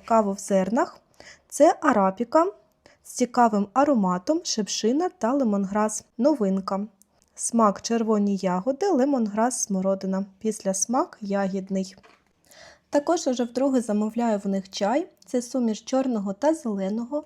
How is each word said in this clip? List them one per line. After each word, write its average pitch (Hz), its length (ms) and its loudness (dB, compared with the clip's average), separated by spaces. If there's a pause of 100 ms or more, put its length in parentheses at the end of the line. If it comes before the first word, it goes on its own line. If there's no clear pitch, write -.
каву 214 260 2
в 196 80 -8
зернах. 202 600 0 (480)
Це 320 340 6
арабіка 233 640 2 (580)
з - 100 -20
цікавим 233 600 2
ароматом, 262 720 2
шипшина 247 720 -2
та 226 160 0
лемонграс. 214 720 -2 (120)
Новинка. 196 720 0 (480)
Смак: 220 460 0
червоні 214 540 0
ягоди, 190 540 -2
лемонграс, 247 760 0
смородина. 190 640 -2 (140)
Післясмак: 220 840 -4
ягідний. 190 720 -4 (920)
Також 320 380 0
уже 254 160 0
вдруге 254 380 0
замовляю 214 640 -2
в 202 40 -6
них 190 220 -2
чай. 247 380 -2 (180)
Це 247 160 -2
суміш 233 400 -2
чорного 233 520 -2
та 294 200 0
зеленого 233 720 -4